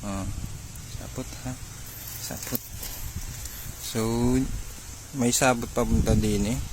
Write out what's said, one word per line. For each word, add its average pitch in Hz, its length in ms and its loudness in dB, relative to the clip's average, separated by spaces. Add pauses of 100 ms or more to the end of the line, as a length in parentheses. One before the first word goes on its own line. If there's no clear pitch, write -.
Oh. 98 220 -2 (720)
Sapot, - 280 -6 (200)
ha. 127 40 -4 (680)
Sapot. - 400 -4 (1200)
So, - 200 -2 (1160)
may 123 160 4
sabot 123 400 6
papunta 113 400 6
din 107 400 4
eh. 135 60 0 (140)